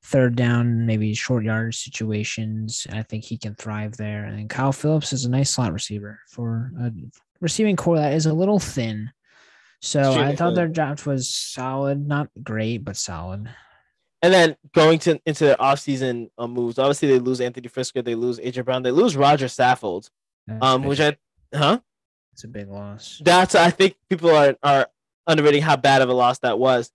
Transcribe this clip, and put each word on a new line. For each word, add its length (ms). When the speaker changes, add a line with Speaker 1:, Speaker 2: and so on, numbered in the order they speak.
Speaker 1:
third 320
down, 500
maybe 280
short 300
yardage 380
situations. 1080
I 100
think 220
he 120
can 180
thrive 420
there. 280
And 240
Kyle 240
Phillips 400
is 120
a 60
nice 200
slot 220
receiver 560
for 520
a 100
receiving 360
core 220
that 160
is 120
a 60
little 260
thin. 520
So 200
I 80
Speaker 2:
Extremely 280
Speaker 1:
thought 120
Speaker 2:
thin. 60
Speaker 1:
their 140
draft 380
was 260
solid, 760
not 220
great, 420
but 120
solid. 520
Speaker 2:
And 120
then 220
going 260
to, 260
into 180
their 120
offseason, 840
uh, 100
moves, 300
obviously 300
they 120
lose 200
Anthony 280
Fisker, 360
they 120
lose 240
A 100
J 120
Brown, 200
they 80
lose 260
Roger 300
Saffold, 640
Speaker 1:
That's 160
Speaker 2:
um, 180
Speaker 1:
big. 60
Speaker 2:
which 120
I, 160
huh? 240
Speaker 1:
It's 100
a 60
big 200
loss. 560
Speaker 2:
That's, 300
I 160
think 240
people 200
are, 320
are 260
underrating 340
how 140
bad 260
of 60
a 60
loss 260
that 180
was. 360